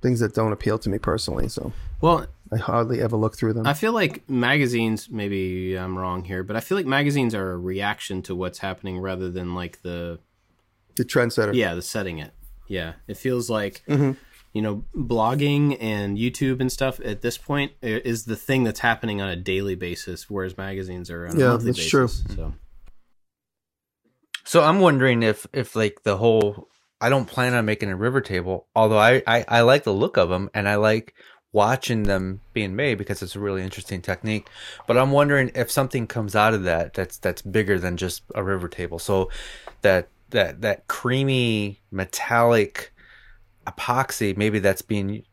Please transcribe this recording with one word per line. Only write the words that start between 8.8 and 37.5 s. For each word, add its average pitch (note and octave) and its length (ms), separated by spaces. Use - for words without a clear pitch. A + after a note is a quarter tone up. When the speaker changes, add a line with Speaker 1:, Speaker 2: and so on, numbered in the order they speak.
Speaker 2:
rather F#2 320
than, F2+ 240
like, F2+ 280
the F2 360
Speaker 1:
The B2 80
trendsetter. A#2+ 500
Speaker 2:
Yeah, G#2 200
the F2 80
setting F#2+ 360
it. D2+ 140
Yeah. E2+ 260
It G#2 80
feels B2 320
like, G#2+ 400
Speaker 1:
Mm-hmm. C#3 240
Speaker 2:
you G#2+ 80
know, G#2+ 240
blogging C#3+ 880
and G#2 380
YouTube B2+ 420
and B2+ 100
stuff C3 340
at G#2+ 180
this A#2+ 160
point C#3+ 340
i-, B2+ 40
is A#2 220
the A2+ 100
thing C3 280
that's A2 160
happening A2 420
on G2 80
a F2 60
daily F#2+ 400
basis, F2 520
whereas F#2 300
magazines F#2 520
are E2+ 160
on A#2+ 100
a - 20
Speaker 1:
Yeah, C3 140
Speaker 2:
monthly A#2 200
Speaker 1:
that's - 160
true. C3 200
Speaker 2:
basis, - 280
so. D#2+ 160
Speaker 3:
So E3+ 180
I'm E3 180
wondering C3 420
if, A2 320
if, B2+ 220
like, G#2+ 260
the G2+ 160
whole, G#2+ 500
I A#2 80
don't C3 180
plan B2 280
on A#2 100
making G#2+ 260
a F#2 60
river B2 240
table, F#2 540
although A2 240
I, A#2 280
I, A2+ 220
I A#2 140
like C3 220
the A2 100
look B2 240
of F2 120
'em F#2 220
and G2+ 160
I G#2 80
like G#2+ 380
watching A2 520
them F#2+ 360
being G2 220
made B2+ 240
because G2 240
it's F#2 140
a G2+ 40
really G2 220
interesting F#2 400
technique. G#2+ 460
But A#2 120
I'm C3+ 140
wondering C#3+ 420
if B2 160
something B2+ 360
comes G#2 280
out A2 200
of G2 100
that E2 300
that's, F#2 240
that's - 240
bigger G2 360